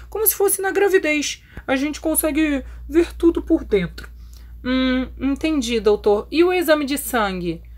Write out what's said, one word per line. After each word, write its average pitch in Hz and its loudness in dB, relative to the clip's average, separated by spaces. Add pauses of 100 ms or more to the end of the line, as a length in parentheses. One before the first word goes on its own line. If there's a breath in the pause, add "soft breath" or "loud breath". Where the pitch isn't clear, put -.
(100)
como 415 -2
se - 0
fosse 392 0
na 381 -2
gravidez. 330 0 (200 loud breath)
A 269 0
gente 285 -4
consegue 302 0 (240 soft breath)
ver 330 2
tudo 339 2
por 320 0
dentro. - -2 (540 soft breath)
Hum, 254 0 (120)
entendi, 269 -2
doutor. 208 2
E 311 4
o 359 4
exame 311 2
de 269 -2
sangue? 185 -2 (160 soft breath)